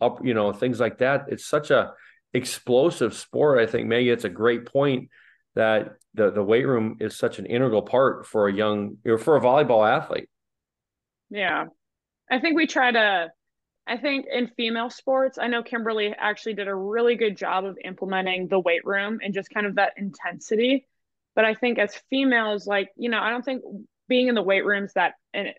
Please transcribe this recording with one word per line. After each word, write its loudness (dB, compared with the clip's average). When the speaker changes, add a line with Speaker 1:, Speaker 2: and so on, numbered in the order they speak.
Speaker 1:
up, 0
you 0
know, 2
things -2
like -2
that. 0
It's -8
such -2
a 2
explosive 0
sport. 2
I 2
think, -2
Maggie, 2
it's 0
a -4
great 0
point -2
that 0
the, 4
the 0
weight 4
room 0
is -6
such -4
an -10
integral 0
part 2
for 2
a 0
young, -2
or 2
for 4
a 4
volleyball 4
athlete. 0
Speaker 2:
Yeah. -4
I 2
think 2
we 2
try 2
to, 2
I -4
think -2
in 0
female -2
sports, -2
I -4
know -2
Kimberly -4
actually -4
did -6
a -4
really 0
good -2
job -2
of -10
implementing -4
the 2
weight 0
room -4
and -6
just -8
kind -4
of -6
that 2
intensity. -2
But 4
I 2
think -2
as -2
females, 0
like, -2
you -4
know, 0
I -2
don't -4
think -6
being 4
in 2
the 0
weight 2
room 0
is -10
that 0
an, -4